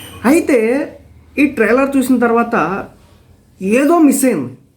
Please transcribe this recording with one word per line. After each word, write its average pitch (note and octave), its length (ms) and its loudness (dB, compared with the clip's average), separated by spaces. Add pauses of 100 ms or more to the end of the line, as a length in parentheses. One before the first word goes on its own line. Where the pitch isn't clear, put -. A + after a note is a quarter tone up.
(240)
అయితే C4+ 680 0 (460)
ఈ C#4+ 80 2
ట్రైలర్ C4 500 0
చూసిన B3+ 220 0
తర్వాత A3+ 680 -2 (760)
ఏదో C#4 360 2
మిస్ C#4 260 2
అయింది C#3+ 340 -4 (180)